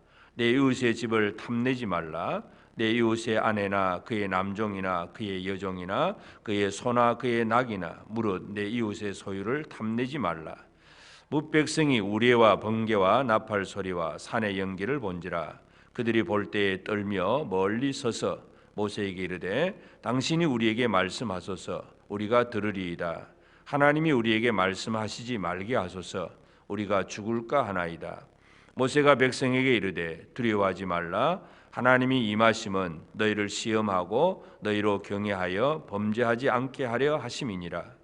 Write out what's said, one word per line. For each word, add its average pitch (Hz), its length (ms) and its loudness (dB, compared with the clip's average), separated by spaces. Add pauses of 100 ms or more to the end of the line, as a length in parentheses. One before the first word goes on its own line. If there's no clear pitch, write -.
(340)
내 117 180 2
이웃의 123 420 4
집을 107 420 0
탐내지 123 480 -2
말라, 87 580 -4 (320)
내 113 160 0
이웃의 113 480 2
아내나 98 680 0
그의 104 240 -2
남종이나 95 840 -2
그의 95 340 -6
여종이나 98 720 -4 (260)
그의 101 280 0
소나 120 480 2
그의 117 260 0
낙이나 110 640 -2
무릇 98 440 -2
내 104 120 -4
이웃의 104 480 -4
소유를 104 540 -6
탐내지 120 520 -4
말라. 82 380 -4 (720)
뭇백성이 147 720 2
우레와 107 600 6
번개와 110 640 2
나팔 107 420 0
소리와 87 500 -4
산의 104 420 -4
연기를 98 420 -4
본지라. 87 600 -6 (320)
그들이 113 300 2
볼 104 280 0
때에 98 320 0
떨며 104 640 -2
멀리 104 480 0
서서 107 500 -4 (320)
모세에게 98 480 -4
이르되, 92 580 -4 (200)
"당신이 131 460 0
우리에게 117 420 2
말씀하소서, 92 960 -2 (240)
우리가 110 420 0
들으리이다." 90 800 -4 (360)
하나님이 147 480 4
우리에게 113 400 4
말씀하시지 110 840 -2
말게 92 380 -4
하소서, 92 540 -4 (380)
우리가 101 360 0
죽을까 113 600 -2
하나이다. 85 600 -6 (480)
모세가 139 400 6
백성에게 131 640 2
이르되, 85 580 -4
"두려워하지 98 520 0
말라. 92 540 0 (300)
하나님이 127 600 2
임하심은 101 720 2 (120)
너희를 104 360 0
시험하고 110 960 0 (160)
너희로 104 420 0
경외하여 101 840 -2
범죄하지 117 600 0
않게 127 340 -2
하려 127 320 2
하심이니라." 92 680 -6 (200)